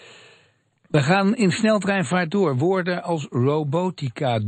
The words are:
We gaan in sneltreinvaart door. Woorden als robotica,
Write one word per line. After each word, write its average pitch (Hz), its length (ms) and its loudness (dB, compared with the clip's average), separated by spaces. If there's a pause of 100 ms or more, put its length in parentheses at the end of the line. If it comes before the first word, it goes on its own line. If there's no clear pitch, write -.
(880)
We 151 120 2
gaan 196 340 2
in 190 160 2
sneltreinvaart 190 800 0
door. 165 260 2
Woorden 175 460 0
als 160 260 -4
robotica, 143 1200 -2